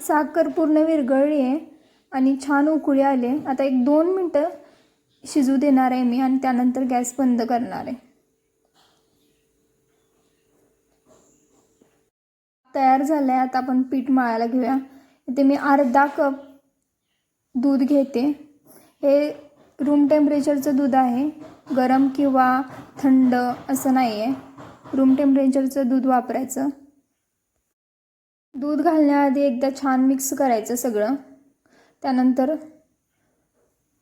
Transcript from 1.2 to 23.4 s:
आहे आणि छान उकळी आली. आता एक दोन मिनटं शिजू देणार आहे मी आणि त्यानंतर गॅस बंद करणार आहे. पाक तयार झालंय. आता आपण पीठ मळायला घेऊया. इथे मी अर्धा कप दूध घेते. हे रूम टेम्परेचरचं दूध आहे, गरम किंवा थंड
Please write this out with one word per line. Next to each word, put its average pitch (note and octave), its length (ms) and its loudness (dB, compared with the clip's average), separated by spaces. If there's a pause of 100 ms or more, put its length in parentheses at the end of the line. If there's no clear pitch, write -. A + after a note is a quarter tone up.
आहे C4 200 -2 (520)
आणि C4+ 240 2 (100)
छान C#4+ 220 2
उकळी C#4+ 320 0
आली. C4+ 460 0
आता C4+ 180 -2
एक C4 200 0
दोन D4+ 220 2
मिनटं F4+ 380 -2 (840)
शिजू C4+ 300 0
देणार C4 340 2
आहे B3+ 120 -2
मी B3 180 0
आणि C4 220 0
त्यानंतर B3+ 400 0
गॅस B3 360 -4
बंद B3 240 0
करणार A#3 440 -4
आहे. B3 80 -10
पाक - - -20
तयार C4+ 280 4
झालंय. C#4 340 0
आता C4 220 -2
आपण B3+ 240 0
पीठ B3+ 280 -4
मळायला A#3 360 0
घेऊया. B3+ 320 -2 (500)
इथे C4+ 140 0
मी C#4 120 4
अर्धा C#4 520 2
कप C#4+ 260 -2 (1300)
दूध C#4 200 0
घेते. C4+ 480 0 (760)
हे C#4+ 280 2 (500)
रूम C#4+ 280 2
टेम्परेचरचं D4 680 0
दूध C4+ 180 0
आहे, C4 360 0 (460)
गरम C4 320 2
किंवा C4 540 0 (360)
थंड C4 360 4 (340)